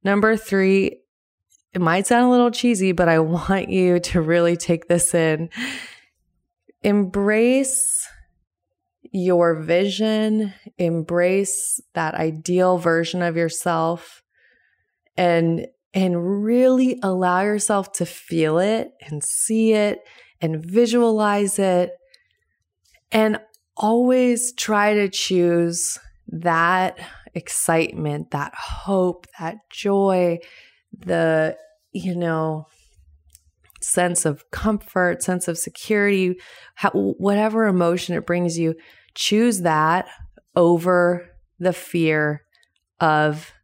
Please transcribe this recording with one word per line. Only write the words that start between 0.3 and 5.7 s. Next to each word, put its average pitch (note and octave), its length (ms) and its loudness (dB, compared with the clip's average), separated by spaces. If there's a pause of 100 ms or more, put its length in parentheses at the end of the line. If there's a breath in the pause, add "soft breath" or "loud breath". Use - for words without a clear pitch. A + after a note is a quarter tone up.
three, F#3+ 600 0 (720)
it F3+ 80 -2
might F3 240 0
sound B3 200 4
a B3 40 4
little A#3+ 220 4
cheesy, G3+ 400 0
but E3+ 180 2
I D#3+ 100 4
want E3+ 500 0
you F3+ 300 2
to F3 220 -2
really E3+ 340 2
take E3 320 -4
this F3 280 0
in. D#3+ 340 0 (1300 loud breath)